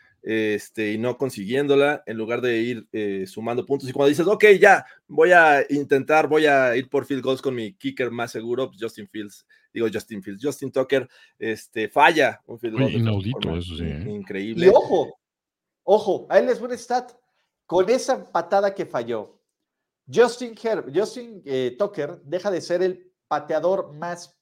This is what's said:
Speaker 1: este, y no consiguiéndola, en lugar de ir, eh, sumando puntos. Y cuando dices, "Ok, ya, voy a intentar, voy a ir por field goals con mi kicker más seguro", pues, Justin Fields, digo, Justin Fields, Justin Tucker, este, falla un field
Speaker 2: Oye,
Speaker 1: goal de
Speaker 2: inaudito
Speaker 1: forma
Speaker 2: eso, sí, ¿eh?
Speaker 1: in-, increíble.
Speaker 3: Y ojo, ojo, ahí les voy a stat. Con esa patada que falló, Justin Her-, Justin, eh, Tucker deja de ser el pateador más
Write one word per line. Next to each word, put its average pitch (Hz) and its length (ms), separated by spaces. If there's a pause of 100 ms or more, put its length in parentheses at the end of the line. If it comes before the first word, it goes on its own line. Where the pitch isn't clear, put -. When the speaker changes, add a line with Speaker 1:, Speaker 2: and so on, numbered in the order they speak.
(240)
Speaker 1:
este, 107 680
y 107 60
no 120 200
consiguiéndola, 139 880
en 113 120
lugar 117 240
de 120 180
ir, 117 320
eh, 101 360
sumando 113 380
puntos. 135 240
Y 127 40
cuando 143 160
dices, 160 180
"Ok, 208 180 (140)
ya, 180 260 (220)
voy 160 240
a 156 380
intentar, 143 580
voy 156 180
a 131 300
ir 131 140
por 135 160
field 131 180
goals 131 180
con 131 140
mi 110 180
kicker 131 380
más 120 200
seguro", 120 360
pues, 95 140
Justin 110 280
Fields, 104 380 (260)
digo, 117 180
Justin 104 300
Fields, 101 220
Justin 139 280
Tucker, 131 380 (300)
este, 110 500
falla 147 560
un 117 140
field 113 160
Speaker 2:
Oye, 131 80
Speaker 1:
goal - 100
de 117 60
Speaker 2:
inaudito 110 420
Speaker 1:
forma 82 180
Speaker 2:
eso, 87 160
sí, 87 80
¿eh? 73 180
Speaker 1:
in-, 107 100
increíble. 104 540
Speaker 3:
Y 190 40
ojo, 214 480 (680)
ojo, 196 460
ahí 196 160
les 226 140
voy 240 120
a 240 60
stat. 247 340 (540)
Con 180 240
esa 247 420
patada 196 440
que 165 100
falló, 117 540 (720)
Justin 233 480
Her-, 190 320
Justin, 214 520
eh, 131 340
Tucker 175 460
deja 180 260
de 170 80
ser 170 240
el 180 240 (220)
pateador 156 640
más 175 480